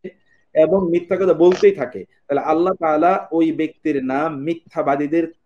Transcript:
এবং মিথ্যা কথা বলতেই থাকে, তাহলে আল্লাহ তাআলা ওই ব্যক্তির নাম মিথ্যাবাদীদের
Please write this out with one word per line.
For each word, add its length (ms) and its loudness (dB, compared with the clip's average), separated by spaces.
এবং 360 2
মিথ্যা 260 -2
কথা 180 2
বলতেই 380 4
থাকে, 340 -8
তাহলে 140 -2
আল্লাহ 320 0
তাআলা 580 0
ওই 200 0
ব্যক্তির 540 -4
নাম 300 -4
মিথ্যাবাদীদের 920 -4